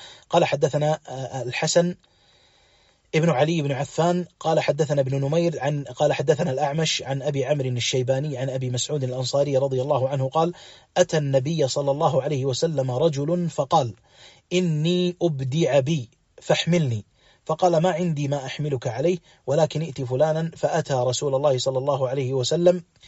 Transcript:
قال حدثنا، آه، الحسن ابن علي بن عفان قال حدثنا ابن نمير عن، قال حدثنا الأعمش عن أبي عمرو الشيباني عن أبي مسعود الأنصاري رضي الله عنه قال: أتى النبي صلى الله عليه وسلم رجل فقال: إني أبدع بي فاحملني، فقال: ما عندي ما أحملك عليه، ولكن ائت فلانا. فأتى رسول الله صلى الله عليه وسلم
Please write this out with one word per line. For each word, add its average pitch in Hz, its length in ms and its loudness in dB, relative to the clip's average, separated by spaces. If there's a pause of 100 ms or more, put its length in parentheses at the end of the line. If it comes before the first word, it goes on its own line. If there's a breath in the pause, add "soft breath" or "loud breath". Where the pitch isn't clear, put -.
(300 loud breath)
قال 165 160 4
حدثنا، 151 600 0
آه، 135 340 -8
الحسن 170 540 0 (1200 soft breath)
ابن 165 140 4
علي 156 320 2
بن 139 100 -2
عفان 170 540 0 (140)
قال 156 200 0
حدثنا 147 420 0
ابن 135 200 -2
نمير 165 380 0
عن، 143 240 -2
قال 151 300 0
حدثنا 147 380 0
الأعمش 151 520 -2
عن 139 180 -4
أبي 139 240 -2
عمرو 135 240 0
الشيباني 131 680 -2
عن 135 120 -4
أبي 127 200 -4
مسعود 131 340 -4
الأنصاري 131 540 0
رضي 131 240 0
الله 135 280 0
عنه 135 200 -2
قال: 165 240 0 (440 loud breath)
أتى 175 200 2
النبي 139 500 0
صلى 139 240 -2
الله 139 300 2
عليه 139 240 -2
وسلم 135 460 -2
رجل 156 580 0
فقال: 143 440 0 (600 loud breath)
إني 175 680 0
أبدع 143 580 2
بي 135 300 0 (320)
فاحملني، 156 640 0 (400 soft breath)
فقال: 170 320 2
ما 175 140 2
عندي 156 360 -2
ما 139 180 -4
أحملك 139 420 -4
عليه، 143 300 0 (300 soft breath)
ولكن 151 340 2
ائت 156 200 -8
فلانا. 156 560 0
فأتى 151 360 0
رسول 127 420 0
الله 139 220 2
صلى 131 200 -2
الله 135 320 0
عليه 131 240 -2
وسلم 170 500 2 (240 loud breath)